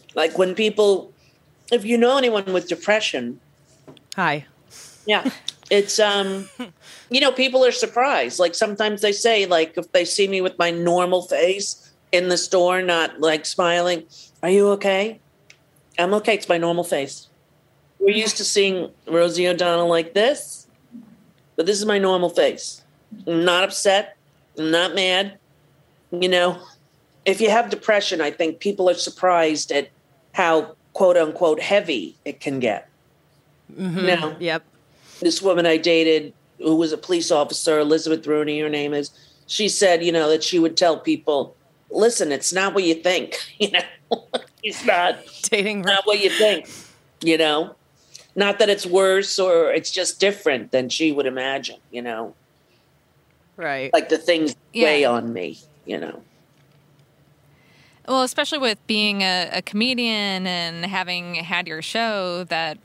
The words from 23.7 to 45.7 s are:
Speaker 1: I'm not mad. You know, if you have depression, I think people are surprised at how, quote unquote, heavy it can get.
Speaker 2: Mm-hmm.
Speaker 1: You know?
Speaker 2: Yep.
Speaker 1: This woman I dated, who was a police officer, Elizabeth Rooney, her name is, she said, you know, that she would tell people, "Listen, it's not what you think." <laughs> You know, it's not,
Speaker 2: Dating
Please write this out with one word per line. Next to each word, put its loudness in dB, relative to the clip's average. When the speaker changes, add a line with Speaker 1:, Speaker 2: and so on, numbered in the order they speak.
Speaker 1:
I'm -2
not 2
mad. 0
You -2
know, 2
if 0
you 2
have 2
depression, -2
I -2
think -4
people 0
are 2
surprised 0
at -2
how, 0
quote 4
unquote, 2
heavy -2
it -12
can -6
get. -4
Speaker 2:
Mm-hmm. -6
Speaker 1:
You -2
know? -6
Speaker 2:
Yep. -4
Speaker 1:
This -2
woman 2
I 4
dated, 2
who 0
was 0
a -4
police -2
officer, 0
Elizabeth 0
Rooney, -2
her -4
name -4
is, -6
she -2
said, 2
you 0
know, 2
that 2
she -2
would 2
tell 2
people, -2
"Listen, 0
it's -4
not -2
what 0
you 2
think." -2
<laughs> -12
You 0
know, -4
it's -10
not, 2
Speaker 2:
Dating -2